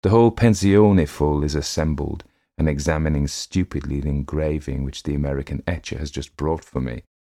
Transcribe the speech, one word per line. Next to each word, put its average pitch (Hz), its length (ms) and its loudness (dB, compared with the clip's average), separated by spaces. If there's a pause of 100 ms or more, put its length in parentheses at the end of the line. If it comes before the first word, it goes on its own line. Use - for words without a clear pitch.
The 95 60 2
whole 113 220 6
pensione 101 760 4
full 73 360 0
is 73 120 -2
assembled 73 680 -4 (340)
and 80 120 2
examining 76 580 0
stupidly 71 720 -4
an 69 80 -4
engraving 71 760 -4
which - 200 -10
the 71 120 -4
American 71 500 -4
etcher 82 320 -6
has 71 140 -8
just - 260 -10
brought 78 260 -2
for - 180 -6
me, 60 220 -8 (340)